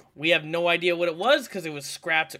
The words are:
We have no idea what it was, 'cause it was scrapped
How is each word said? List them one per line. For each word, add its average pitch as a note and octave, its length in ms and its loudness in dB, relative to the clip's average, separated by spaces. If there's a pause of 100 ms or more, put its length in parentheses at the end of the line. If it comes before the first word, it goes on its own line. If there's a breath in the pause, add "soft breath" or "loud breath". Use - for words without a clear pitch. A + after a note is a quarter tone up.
(140)
We D#3 160 -2
have D#3+ 160 2
no E3+ 220 0
idea E3+ 280 2
what F3 140 0
it D#3+ 80 -6
was, B3+ 300 2
'cause F3+ 180 -10
it D#3 80 -8
was C#3+ 140 -10
scrapped D#3+ 520 -2